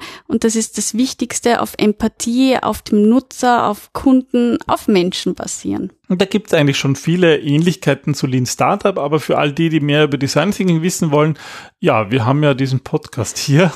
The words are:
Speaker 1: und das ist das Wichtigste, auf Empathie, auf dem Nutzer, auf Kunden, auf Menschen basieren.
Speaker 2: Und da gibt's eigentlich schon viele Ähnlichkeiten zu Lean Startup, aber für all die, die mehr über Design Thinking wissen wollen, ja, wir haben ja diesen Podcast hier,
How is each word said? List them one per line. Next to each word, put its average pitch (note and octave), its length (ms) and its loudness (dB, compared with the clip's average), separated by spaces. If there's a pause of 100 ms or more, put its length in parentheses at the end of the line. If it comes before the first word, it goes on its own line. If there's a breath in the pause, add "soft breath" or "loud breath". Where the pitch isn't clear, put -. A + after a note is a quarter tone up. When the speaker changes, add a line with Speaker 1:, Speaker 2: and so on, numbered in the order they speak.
(280 loud breath)
Speaker 1:
und C#4 160 -2
das A3+ 140 0
ist - 200 -4
das G#3+ 180 -6
Wichtigste, A#3+ 680 -2
auf - 160 -8
Empathie, A#3 840 0
auf - 200 -4
dem G#3 260 2
Nutzer, A#3+ 600 0
auf - 260 -8
Kunden, B3 640 2 (100)
auf - 220 -2
Menschen F#3 440 0
basieren. - 600 -8 (160)
Speaker 2:
Und F3+ 100 0
da G3 60 0
gibt's - 280 -2
eigentlich C#3+ 240 2
schon C#3 200 -2
viele E3 420 2
Ähnlichkeiten D3+ 720 0
zu - 140 -2
Lean B2+ 200 0
Startup, F#3+ 500 0
aber D3 240 -2
für - 160 -2
all C#3+ 160 0
die, E3 160 0
die D#3 100 0
mehr D3 240 2
über D3 140 0
Design D3+ 340 0
Thinking F3+ 300 0
wissen F3 300 -2
wollen, D3 260 2 (420 loud breath)
ja, A2 320 0
wir A#2 140 0
haben C#3+ 180 2
ja C#3+ 100 4
diesen B2+ 280 -2
Podcast - 560 -6
hier, D3+ 380 2